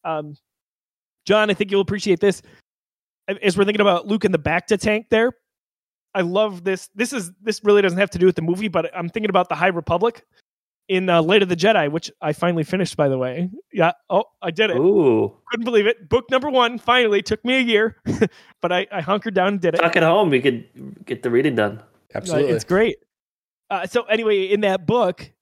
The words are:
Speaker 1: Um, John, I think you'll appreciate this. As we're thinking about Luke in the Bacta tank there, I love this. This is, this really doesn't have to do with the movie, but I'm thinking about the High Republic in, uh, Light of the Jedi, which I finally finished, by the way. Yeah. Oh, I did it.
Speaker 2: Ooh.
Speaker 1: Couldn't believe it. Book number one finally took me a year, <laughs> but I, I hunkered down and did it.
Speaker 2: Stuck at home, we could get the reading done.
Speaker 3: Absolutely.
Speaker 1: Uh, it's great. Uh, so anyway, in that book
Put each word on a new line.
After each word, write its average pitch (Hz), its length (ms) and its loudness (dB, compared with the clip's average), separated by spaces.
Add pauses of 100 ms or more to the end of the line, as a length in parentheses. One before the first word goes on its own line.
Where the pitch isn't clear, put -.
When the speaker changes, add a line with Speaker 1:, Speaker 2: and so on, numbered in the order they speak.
Speaker 1:
Um, 151 300 -8 (880)
John, 214 240 2
I 202 40 2
think 196 180 -4
you'll 196 100 2
appreciate 190 400 -2
this. 202 200 0 (1000)
As 185 160 0
we're 196 80 4
thinking 208 160 0
about 175 260 2
Luke 202 160 -2
in 196 80 0
the 170 80 0
Bacta 165 400 -2
tank 214 300 -2
there, 226 240 2 (800)
I 196 60 -2
love 185 420 -2
this. 190 320 -6
This 240 180 -6
is, 185 180 -8 (100)
this 214 220 -6
really 208 180 4
doesn't 180 180 0
have 202 120 0
to - 60 -8
do 175 80 2
with 185 100 4
the - 60 -6
movie, 180 260 -4
but 165 300 -2
I'm 170 120 -6
thinking 214 200 -4
about 180 200 2
the 156 60 -4
High 170 120 0
Republic 175 560 -2 (640)
in, 185 200 -2
uh, 170 140 4
Light 190 220 4
of 180 60 -2
the 180 60 2
Jedi, 170 360 2
which 165 180 -6 (100)
I 151 140 -2
finally 170 300 0
finished, 185 340 -4
by 147 120 2
the 135 80 -2
way. 127 320 -4 (220)
Yeah. 170 200 2 (180)
Oh, 196 140 0 (180)
I 185 80 -6
did 190 220 0
it. 143 60 -2
Speaker 2:
Ooh. 135 580 2 (160)
Speaker 1:
Couldn't 233 140 -6
believe 220 200 2
it. 208 240 -4
Book 247 220 0
number 262 180 0
one 247 300 0
finally 233 420 2
took - 240 -6
me 254 120 2
a 262 40 2
year, 226 360 0 (320)
<laughs> - 320 -18
but 175 100 -2
I, 180 200 -2
I 190 100 -6
hunkered 196 340 -4
down 190 140 2
and 202 120 -4
did 165 140 0
it. - 20 -2
Speaker 2:
Stuck 165 200 2
at 165 60 4
home, 175 280 4
we 131 100 2
could - 640 -4
get 120 160 -8
the 123 80 -4
reading 131 240 2
done. 110 300 -2 (320)
Speaker 3:
Absolutely. 147 380 -2
Speaker 1:
Uh, - 20 0
it's 110 80 -6
great. 202 340 0 (720)
Uh, 185 160 -6
so 233 200 -2
anyway, 214 400 0
in 202 160 0
that 190 260 0
book 214 440 -2 (100)